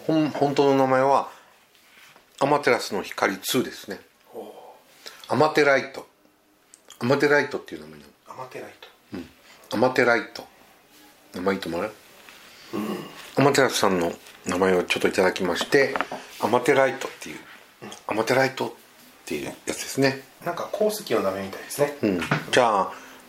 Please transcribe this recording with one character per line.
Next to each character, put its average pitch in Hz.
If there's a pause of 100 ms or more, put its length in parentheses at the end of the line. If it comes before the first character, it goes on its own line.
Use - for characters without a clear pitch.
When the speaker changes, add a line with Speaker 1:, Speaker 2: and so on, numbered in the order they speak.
Speaker 1:
ほ 151
う。 -
Speaker 2:
ほ 156
ん、 143
本 135
当 143
の 135
名 135
前 131
は、 135 (1120)
ア 139
マ 147
テ 139
ラ 113
ス -
の 90
光 98
ツ -
ー 92
で 95
す -
ね。 95 (260)
Speaker 1:
ほ 113
う。 104 (720)
Speaker 2:
ア 123
マ 151
テ 151
ラ 139
イ -
ト。 - (920)
ア 120
マ 131
テ 147
ラ 147
イ -
ト 95
っ -
て -
い 76
う -
名 76
前 78
な 69
の。 - (160)
Speaker 1:
ア -
マ 127
テ 139
ラ -
イ -
ト。 - (260)
Speaker 2:
う 95
ん。 82 (420)
ア 104
マ 127
テ 131
ラ 117
イ -
ト。 - (840)
名 92
前 98
言 95
っ -
て 85
も 85
ら 107
う？ - (840)
Speaker 1:
う -
ん。 - (260)
Speaker 2:
ア -
マ 139
テ 139
ラ 120
ス -
さ 104
ん 92
の 85 (320)
名 90
前 95
を 87
ち -
ょ -
っ -
と 98
い 85
た 98
だ 92
き 98
ま 87
し -
て、 139 (440)
ア 110
マ 123
テ 143
ラ 135
イ 127
ト -
っ -
て -
い -
う、 - (440)
Speaker 1:
う -
ん。 - (180)
Speaker 2:
ア -
マ 110
テ 123
ラ 131
イ 131
ト 123
っ - (540)
て 80
い 71
う -
や - (120)
つ -
で -
す -
ね。 131 (220)
Speaker 1:
な 170
ん -
か -
鉱 208
石 -
の 104
名 95
前 98
み 95
た -
い -
で -
す -
ね。 143
Speaker 2:
う 113
ん。 90 (300)
じ 135
ゃ 110
あ、 - (340)